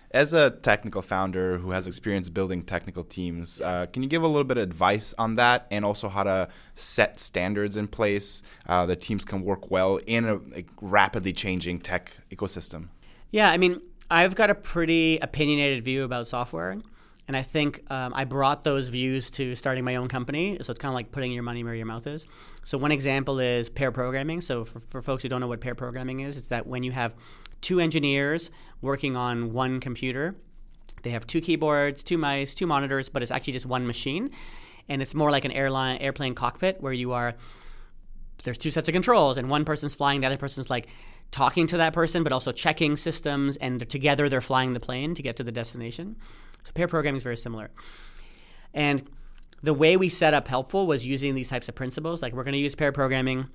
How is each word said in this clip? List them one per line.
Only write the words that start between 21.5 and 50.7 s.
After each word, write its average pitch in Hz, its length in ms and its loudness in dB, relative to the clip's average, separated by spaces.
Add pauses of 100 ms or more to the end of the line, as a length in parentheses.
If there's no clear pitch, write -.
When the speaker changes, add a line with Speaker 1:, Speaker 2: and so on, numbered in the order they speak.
Speaker 2:
where 117 100 -6
your 113 120 -6
mouth 113 200 -8
is. 147 220 -10 (380)
So 147 120 -4
one 147 140 2
example 135 480 2
is 123 300 2
pair 139 200 0
programming. 135 520 -2
So 120 240 -4
for, 117 160 -14
for 131 200 -12
folks 131 220 -4
who 127 60 -2
don't 127 100 -2
know 123 80 -2
what 120 140 -6
pair 123 120 -6
programming 127 460 -6
is, 143 160 -8
it's 127 140 -10
that 117 180 -2
when 127 160 -4
you 127 80 -4
have 120 240 -2 (460)
two 180 180 2
engineers 151 720 4 (300)
working 135 340 0
on 120 380 0
one 127 260 0
computer, 131 560 -4 (680)
they 120 80 -4
have 113 140 -4
two 165 140 0
keyboards, 151 640 2
two 175 140 0
mice, 139 360 0
two 185 140 -2
monitors, 139 400 2
but 123 140 -4
it's 123 100 -4
actually 131 220 -2
just 127 120 -6
one 127 220 -2
machine. 143 440 -4 (580)
And 135 120 -2
it's 131 140 -4
more 151 160 4
like 143 140 4
an 131 80 -2
airline, 131 480 0
airplane 135 340 -2
cockpit 185 460 0
where 135 100 -2
you 123 220 -2
are, 120 220 0 (1080)
there's 143 140 -4
two 156 140 -2
sets 160 180 0
of 160 40 2
controls 180 440 6
and 127 120 -2
one 147 140 2
person's 147 320 -2
flying, 143 240 2
the 131 80 2
other 135 80 0
person's, 135 340 -6
like, 123 200 -4 (420)
talking 139 360 4
to 170 100 0
that 160 160 4
person, 165 300 2
but 143 100 2
also 131 180 -2
checking 151 460 2
systems, 143 580 0
and 127 240 -2
they're, 120 60 -6
together 143 420 2
they're 131 140 2
flying 131 320 2
the 120 80 -4
plane 139 340 -4
to 147 60 -10
get 127 160 -6
to 123 80 -4
the 120 60 -6
destination. 120 640 -8 (460)
So - 100 -16
pair 170 140 0
programming 147 300 0
is 123 60 -6
very 120 140 -4
similar. 110 340 -8 (1040)
And 143 280 2 (600)
the 151 100 2
way 160 240 8
we 185 120 4
set 160 240 6
up 143 140 4
Helpful 131 380 0